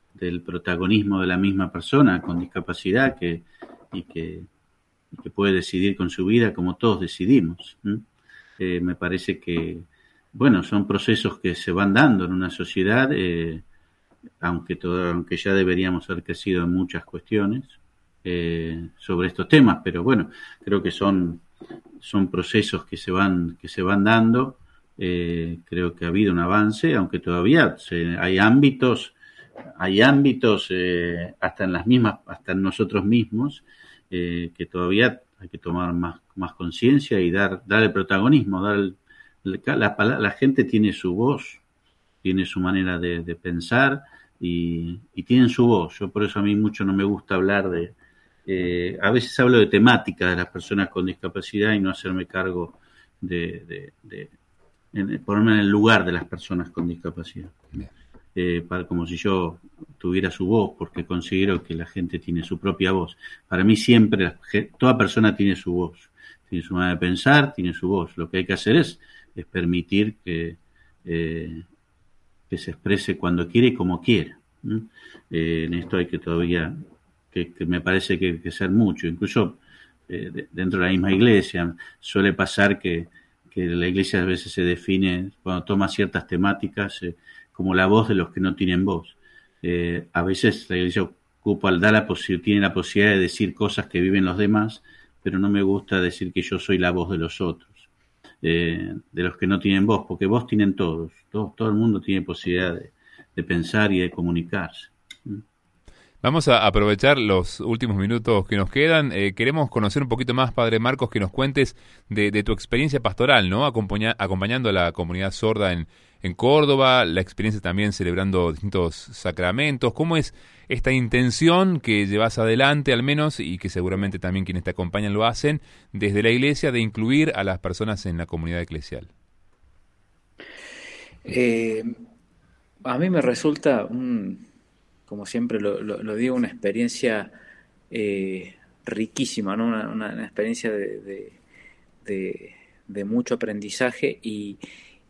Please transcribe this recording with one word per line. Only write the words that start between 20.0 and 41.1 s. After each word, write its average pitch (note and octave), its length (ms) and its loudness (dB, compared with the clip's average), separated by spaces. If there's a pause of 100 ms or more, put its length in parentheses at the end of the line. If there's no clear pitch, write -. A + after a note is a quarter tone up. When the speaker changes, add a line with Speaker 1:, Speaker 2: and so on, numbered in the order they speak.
Speaker 1:
bueno, G#2+ 260 0 (320)
creo G2 220 -2
que F2+ 80 -2
son, F#2 480 -2 (600)
son G2 280 -2
procesos F#2 540 -2
que - 140 -14
se - 140 -8
van, F2+ 500 0
que - 80 -14
se - 120 -6
van G2 220 2
dando. A2+ 540 4 (400)
Eh, E2+ 680 -4
creo F2 320 -4
que - 80 -12
ha E2+ 60 -2
habido G2 240 2
un F2 60 2
avance, G#2+ 560 2
aunque F2+ 240 -2
todavía G2+ 580 2
se, E2+ 400 -4
hay F#2 220 2
ámbitos, C3 760 4 (640)
hay F#2+ 240 2
ámbitos, C3 680 4
eh, F2 720 -2
hasta - 240 -4
en F#2 80 0
las F2 160 -4
mismas, A#2+ 400 4
hasta - 240 -10
en F#2+ 100 -2
nosotros G2 440 -2
mismos, A#2 580 0 (480)
eh, F2 420 -4
que F2 120 -8
todavía G2 560 0 (180)
hay F#2 80 -18
que - 100 -18
tomar F2 360 -6
más, F2 260 -4 (160)
más F#2 180 -10
conciencia A#2 680 0
y F2 100 2
dar, F#2+ 340 2
dar A2 180 6
el G#2+ 100 4
protagonismo, G2 680 2
dar G2+ 140 0
el, G2 200 0 (500)
el, F#2+ 200 -6
la, B2+ 320 0
la, G#2+ 220 2
la G2+ 120 2
gente C3+ 340 4
tiene G#2 260 4
su F2+ 240 -4